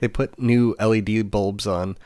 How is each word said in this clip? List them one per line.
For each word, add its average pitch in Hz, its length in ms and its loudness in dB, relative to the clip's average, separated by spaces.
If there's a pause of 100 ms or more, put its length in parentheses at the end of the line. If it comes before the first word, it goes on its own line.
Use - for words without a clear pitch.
They 123 80 0
put - 300 -4
new 120 400 4
L 110 160 2
E 110 80 2
D 107 180 0
bulbs 101 460 -2
on, 92 400 -2